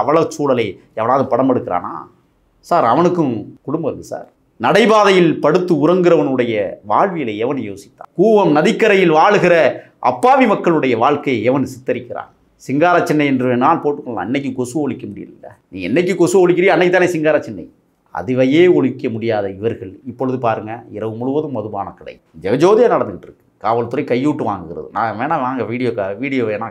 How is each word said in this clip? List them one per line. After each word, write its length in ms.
அவலச்சூழலை 640
எவனாவது 380
படம் 220
எடுக்கிறானா? 380
சார், 140
அவனுக்கும் 480
குடும்பம் 280
இருக்கு 220
சார். 160
நடைபாதையில் 720
படுத்து 380
உறங்குறவனுடைய 720
வாழ்வியலை 520
எவன் 120
யோசித்தான்? 640
கூவம் 400
நதிக்கரையில் 640
வாழுகிற 340
அப்பாவி 480
மக்களுடைய 500
வாழ்க்கையை 460
எவன் 300
சித்தரிக்கிறான்? 580
சிங்கார 300
சென்னை 200
என்று 260
வேணால் 320
போட்டுக்கலாம். 420
அன்னைக்கு 260
கொசு 280
ஒழிக்க 260
முடியல. 420
நீ 100
என்னைக்கு 260
கொசு 240
ஒழிக்கிறியோ 360
அன்னைக்கு 240
தானே 120
சிங்கார 320
சென்னை. 240
அதுவையே 460
ஒழிக்க 400
முடியாத 360
இவர்கள் 420
இப்பொழுது 320
பாருங்க, 340
இரவு 240
முழுவதும் 380
மதுபான 320
கடை 240
ஜெகஜோதியா 520
நடந்துகிட்டு 320
இருக்கு. 180
காவல்துறை 460
கையூட்டு 460
வாங்குகிறது. 420
நான் 280
வேணா 240
வாங்க 200
வீடியோ 260
கா-, 320
வீடியோ 220
வேணா 260